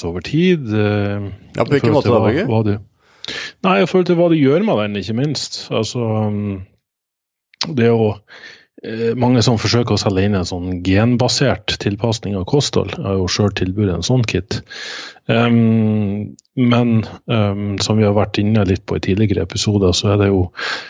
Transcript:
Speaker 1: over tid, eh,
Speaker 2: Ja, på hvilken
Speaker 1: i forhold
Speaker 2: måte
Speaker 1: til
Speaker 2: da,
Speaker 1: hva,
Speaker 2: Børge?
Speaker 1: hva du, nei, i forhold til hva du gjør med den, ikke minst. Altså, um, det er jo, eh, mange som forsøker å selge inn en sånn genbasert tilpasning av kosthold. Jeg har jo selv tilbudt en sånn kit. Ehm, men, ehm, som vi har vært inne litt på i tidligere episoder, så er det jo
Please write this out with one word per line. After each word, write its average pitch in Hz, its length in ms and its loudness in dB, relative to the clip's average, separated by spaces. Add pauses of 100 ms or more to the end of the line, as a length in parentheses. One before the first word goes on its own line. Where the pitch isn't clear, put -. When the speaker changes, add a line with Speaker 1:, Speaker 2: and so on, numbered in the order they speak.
Speaker 1:
over 87 160 -6
tid, 170 420 0 (100)
eh, 104 540 0 (300)
Speaker 2:
Ja, - 60 2
på 143 120 0
hvilken - 160 2
Speaker 1:
i - 0 -
forhold - 20 4
Speaker 2:
måte 139 100 2
Speaker 1:
til 110 80 2
Speaker 2:
da, 113 80 4
Speaker 1:
hva, 110 120 2
Speaker 2:
Børge? 156 160 0
Speaker 1:
hva 113 160 2
du, 104 160 0 (840)
nei, 190 180 2
i 180 40 4
forhold 185 220 2
til 175 80 2
hva 175 140 4
du 160 100 4
gjør 143 260 4
med 185 120 0
den, 104 260 -2
ikke 110 120 -4
minst. - 540 -6
Altså, 113 300 -4 (280)
um, 101 380 -4 (1040)
det 139 160 0
er 117 80 2
jo, 110 240 2 (680)
eh, 117 320 -4
mange 123 280 2
som 117 140 2
forsøker 113 360 0
å 104 60 0
selge 95 240 0
inn 104 120 2
en 90 120 -2
sånn 90 360 -6
genbasert 117 960 0
tilpasning 104 560 -2
av 92 100 -4
kosthold. 98 500 0
Jeg 165 100 -10
har 98 120 0
jo 92 100 0
selv 98 280 0
tilbudt 95 380 0
en 87 100 -4
sånn 127 220 2
kit. - 360 -4 (680)
Ehm, 110 1080 2 (200)
men, 120 480 2 (260)
ehm, 101 520 0
som 107 160 0
vi 110 80 4
har 101 80 4
vært 101 260 0
inne 104 260 2
litt 95 200 0
på 92 100 -4
i - 40 -2
tidligere 98 440 0
episoder, 101 500 0
så 101 200 0
er 101 40 2
det 101 120 4
jo 92 220 0 (380)